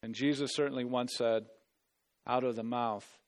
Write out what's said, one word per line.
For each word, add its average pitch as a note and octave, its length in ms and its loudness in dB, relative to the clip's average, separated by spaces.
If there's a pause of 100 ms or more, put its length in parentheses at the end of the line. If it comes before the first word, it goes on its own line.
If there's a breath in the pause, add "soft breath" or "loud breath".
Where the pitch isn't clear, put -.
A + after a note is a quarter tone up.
And A2+ 140 -8
Jesus C#3 380 2
certainly C#3 300 0
once B2 320 0
said, A2+ 300 2 (800)
"Out B2+ 180 2
of B2 100 0
the A2+ 80 -6
mouth A#2 440 -2 (220)